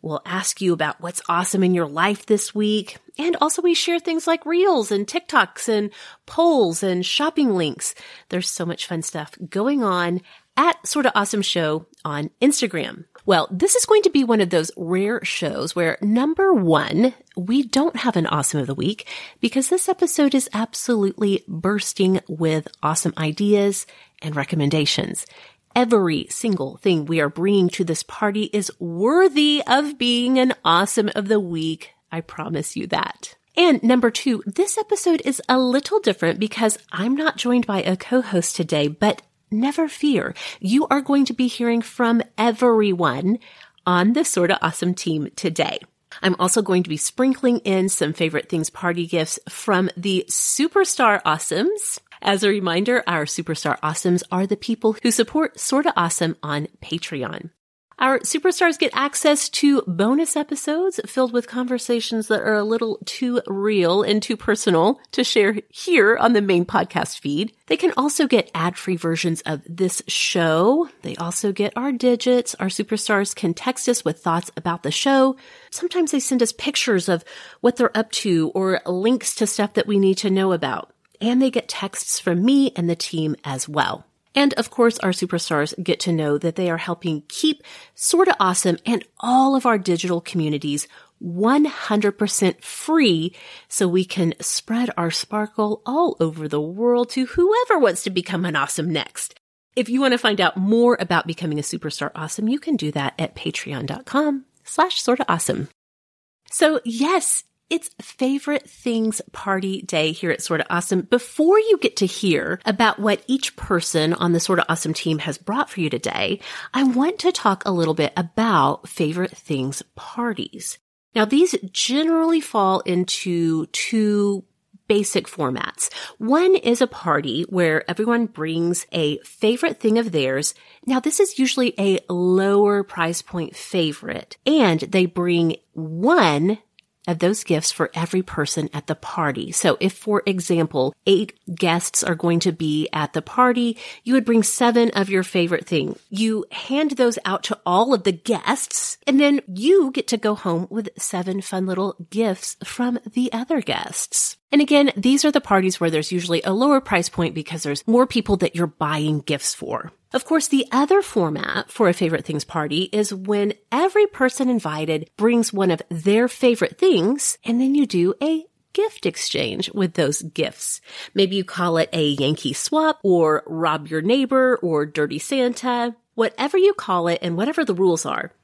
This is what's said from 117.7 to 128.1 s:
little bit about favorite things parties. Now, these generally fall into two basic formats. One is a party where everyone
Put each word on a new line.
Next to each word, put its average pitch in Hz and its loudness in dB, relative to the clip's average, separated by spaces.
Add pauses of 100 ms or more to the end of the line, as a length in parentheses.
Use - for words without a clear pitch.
little 165 0
bit 156 -2
about 175 0
favorite 175 -4
things 135 -6 (140)
parties. - -8 (380)
Now, 214 2
these 294 2 (160)
generally 320 0
fall 190 0
into 170 0
two 208 0 (420)
basic 202 0
formats. - -4 (260)
One 320 4
is 240 2
a 254 4
party 147 -2
where 165 2
everyone 226 0